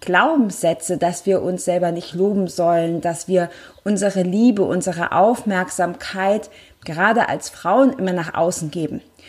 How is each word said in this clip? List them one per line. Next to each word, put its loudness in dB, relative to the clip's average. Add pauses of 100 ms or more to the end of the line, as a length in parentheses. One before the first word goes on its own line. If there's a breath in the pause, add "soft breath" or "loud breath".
Glaubenssätze, 2
dass -2
wir 2
uns -4
selber 0
nicht -8
loben 0
sollen, 0
dass -6
wir 2 (360 loud breath)
unsere 0
Liebe, 4
unsere -2
Aufmerksamkeit 0 (340 loud breath)
gerade 0
als -6
Frauen 2
immer -2
nach -4
außen -2
geben. -6 (280 loud breath)